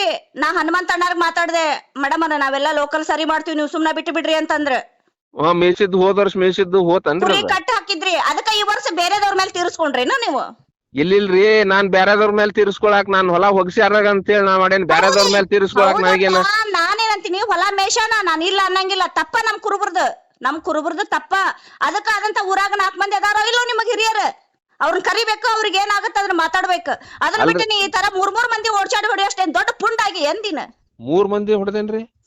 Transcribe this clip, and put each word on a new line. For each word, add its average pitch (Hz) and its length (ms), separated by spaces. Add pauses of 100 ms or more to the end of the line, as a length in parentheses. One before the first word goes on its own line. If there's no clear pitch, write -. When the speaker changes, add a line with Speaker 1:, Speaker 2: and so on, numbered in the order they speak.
(360)
Speaker 1:
ನಾ 294 160
ಹನುಮಂತ 330 400
ಅಣ್ಣಾರ್ಗ್ 349 280
ಮಾತಾಡ್ದೆ, 330 800
"ಮೇಡಮ್ 285 260
ಅವ್ರ 311 140
ನಾವೆಲ್ಲ 277 340
ಲೋಕಲ್ 294 340
ಸರಿ 311 200
ಮಾಡ್ತೀವಿ, 311 320
ನೀವ್ 294 120
ಸುಮ್ನ 320 220
ಬಿಟ್ಟು 311 220
ಬಿಡ್ರಿ" 320 200
ಅಂತಂದ್ರ. 302 400 (640)
Speaker 2:
ಹಾ, 156 160
ಮೇಸಿದ್ದು 180 460
ಹೋದ 190 220
ವರ್ಷ 196 180
ಮೇಸಿದ್ದು 185 460
ಹೋತನ್ರಿ 180 420
Speaker 1:
ಕುರಿ 381 120
Speaker 2:
ಅದು? 403 100
Speaker 1:
ಕಟ್ 381 240
ಹಾಕಿದ್ರಿ, 392 440 (140)
ಅದಕ್ಕ 381 260
ಈ 415 60
ವರ್ಷ 427 320
ಬೇರೆದವ್ರ 392 440
ಮೇಲೆ 381 120
ತೀರಿಸ್ಕೊಂಡ್ರೇನ 320 680
ನೀವು? 330 220 (540)
Speaker 2:
ಇಲ್ಲಿಲ್ರಿ, 196 680
ನಾನ್ 196 260
ಬ್ಯಾರೆದವ್ರ 202 420
ಮೇಲೆ 208 200
ತೀರಿಸ್ಕೊಳಾಕ್ 202 580
ನಾನ್ 190 200
ಹೊಲ 175 160
ಹೊಗ್ಸ್ಯಾರ 202 600
ಅಂತೇಳಿ 202 380
ನಾ 190 120
ಮಾಡೇನ್, 190 280
ಬ್ಯಾರೆದವ್ರ 190 340
Speaker 1:
ಹೌದ್ರಿ. 196 140
Speaker 2:
ಮೇಲೆ 196 120
ತೀರಿಸ್ಕೊಳಾಕ್ 196 440
Speaker 1:
ಹೌದಪ್ಪ, 381 200
Speaker 2:
ನನಗೇನ? 381 320 (300)
Speaker 1:
ನಾನೇನಂತೀನಿ, 392 680
ಹೊಲ 381 320
ಮೇಷಾನ, 403 420 (100)
ನಾನ್ 320 200
ಇಲ್ಲ 392 200
ಅನ್ನಂಗಿಲ್ಲ, 381 440
ತಪ್ಪ 320 380
ನಮ್ 415 140
ಕುರುಬ್ರದು, 392 460 (360)
ನಮ್ 294 200
ಕುರುಬ್ರದು 320 420
ತಪ್ಪ. - 300 (480)
ಅದಕ್ಕ 392 340
ಆದಂತ 415 300
ಊರಾಗ 392 320
ನಾಲ್ಕ್ 381 200
ಮಂದಿ 403 180
ಅದಾರ 415 220 (100)
ಇಲ್ಲೋ 480 180
ನಿಮಗ್ 466 240
ಹಿರಿಯರ್? 440 360 (540)
ಅವ್ರನ್ 330 220
ಕರಿಬೇಕು, 427 520
ಅವ್ರಿಗೆ 427 240
ಏನಾಗತ್ತ 415 400
ಅದನ್ನ 392 200
ಮಾತಾಡ್ಬೇಕು. 349 540 (300)
ಅದನ್ನ 330 200
Speaker 2:
ಅಲ್ರಿ. - 120
Speaker 1:
ಬಿಟ್ಟು 427 160
ನೀ 427 160
ಈ - 20
ತರ 381 180 (100)
ಮೂರ್ 392 160
ಮೂರ್ 466 220
ಮಂದಿ 440 160
ಓಡ್ಚಾಡಿ 403 380
ಹೊಡಿ 392 160
ಅಷ್ಟೇನ್ 370 300
ದೊಡ್ಡ 403 160 (100)
ಪುಂಡಾಗಿ 415 400
ಎಂದಿನ? 330 400 (400)
Speaker 2:
ಮೂರ್ 165 280
ಮಂದಿ 208 260
ಹೊಡ್ದೇನ್ರಿ? 208 500 (240)